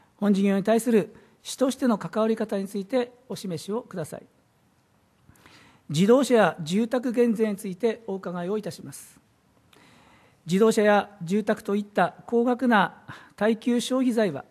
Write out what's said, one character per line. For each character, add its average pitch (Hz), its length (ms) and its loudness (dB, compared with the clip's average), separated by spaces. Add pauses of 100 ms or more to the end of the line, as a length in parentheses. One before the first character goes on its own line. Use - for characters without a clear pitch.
(160)
本 202 160 2
事 196 100 2
業 196 140 2
に 190 80 -2
対 220 160 2
す 247 100 -2
る 208 240 2 (280)
市 - 140 -12
と 262 140 0
し 247 60 -4
て 277 100 -2
の 214 120 2
関 214 240 -4
わ 220 60 2
り 226 80 0
方 208 220 -4
に 196 80 -6
つ 202 120 -8
い 190 80 -8
て 247 260 -4 (160)
お 196 80 -10
示 175 260 -8
し - 80 -10
を 233 120 -6
く - 140 -16
だ 160 100 -6
さ - 100 -14
い。 - 60 -16 (1700)
自 165 160 2
動 247 180 6
車 247 100 0
や 190 280 4
住 202 260 -2
宅 247 240 -4
減 240 220 2
税 220 140 -2
に 196 80 -6
つ 196 120 -10
い 180 80 -10
て 220 300 -4
お 196 80 -6
伺 180 300 -8
い 180 60 -6
を 214 80 -4
い 208 40 -10
た 170 80 -10
し - 120 -14
ま 135 100 -16
す。 - 280 -20 (1300)
自 185 140 2
動 226 100 6
車 220 120 2
や 208 280 4 (140)
住 196 180 0
宅 214 200 -2
と 202 120 -4
い 208 60 0
っ 202 40 -4
た 175 300 0 (100)
高 233 200 0
額 247 240 0
な 208 340 2 (320)
耐 220 220 0
久 240 240 0
消 254 200 -2
費 247 120 0
財 214 180 2
は、 135 200 -10